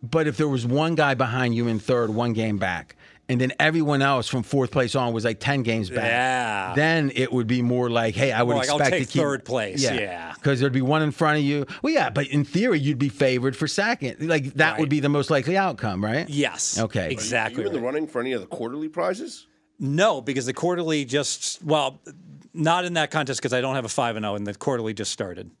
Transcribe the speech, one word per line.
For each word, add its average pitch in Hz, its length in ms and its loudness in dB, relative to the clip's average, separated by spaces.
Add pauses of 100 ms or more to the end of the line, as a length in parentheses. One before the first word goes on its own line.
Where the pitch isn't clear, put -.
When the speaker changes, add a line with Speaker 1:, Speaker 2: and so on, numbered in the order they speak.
Speaker 1:
But 151 240 0
if 135 120 -2
there 151 100 2
was 127 180 0
one 151 280 2
guy 151 180 4
behind 123 420 0
you 120 140 0
in 113 120 0
third, 120 280 0
one 117 240 0
game 110 240 0
back, 90 400 -4 (340)
and 127 100 2
then 127 200 0
everyone 151 400 2
else 139 280 2
from 127 140 -2
fourth 131 280 0
place 123 240 0
on 123 180 0
was, 113 120 -2
like, 113 160 0
ten 139 220 0
games 113 280 -2
back, 110 140 -4
Speaker 2:
Yeah. 117 680 0
Speaker 1:
then 151 400 2
it 127 180 0
would 123 140 0
be 123 160 2
more 123 280 2
like, 117 240 2
Hey, 131 180 2
I 113 100 2
would 120 120 2
Speaker 2:
More 131 80 2
like, 131 80 0
"I'll 147 60 2
Speaker 1:
expect 147 200 4
Speaker 2:
take 139 120 0
Speaker 1:
to - 40 -12
keep," 147 100 2
Speaker 2:
third 139 220 -2
place, 117 380 -2
yeah. 95 500 -2 (100)
Speaker 1:
'cause 139 180 2
there'd 135 120 2
be 131 100 2
one 147 200 4
in 151 80 2
front 151 280 2
of 147 60 2
you. 143 220 0 (160)
Well, 294 100 0
yeah, 220 180 2
but 143 180 -2
in 139 160 2
theory, 190 360 2
you'd 139 180 0
be 139 120 2
favored 131 460 2
for 156 100 -2
second. 156 600 -2
Like, 147 260 0
that 160 240 2
would 156 60 4
Speaker 2:
Right. 139 60 0
Speaker 1:
be 151 100 4
the 143 100 2
most 143 200 2
likely 151 280 2
outcome, 113 460 -2
right? 123 240 -2
Speaker 2:
Yes. 143 500 -2
Speaker 1:
Okay. 110 220 -2
Speaker 3:
Are 90 40 -2
you, 78 60 -4
Speaker 2:
Exactly 117 520 -2
Speaker 3:
are 104 40 -2
you - 20 -
in - 60 -4
the 135 60 -2
Speaker 2:
right. 117 60 -4
Speaker 3:
running 151 200 -4
for 127 140 -4
any 127 120 -2
of 120 80 -2
the 90 60 -12
quarterly 139 420 -8
prizes? 185 580 -6 (340)
Speaker 2:
No, 156 400 2
because 127 260 -4
the 120 80 -4
quarterly 160 500 0
just, - 580 -4
well, 147 380 0 (540)
not 170 300 2
in 175 100 -6
that 156 160 2
contest 135 320 -2
'cause 123 100 -2
I 127 80 2
don't 131 160 -2
have 127 80 -4
a 113 60 -8
five 117 260 0
and 107 100 -4
oh, 104 80 -2
and 104 120 -6
the 104 80 -6
quarterly 113 400 -2
just 104 180 -6
started. 90 380 -8 (100)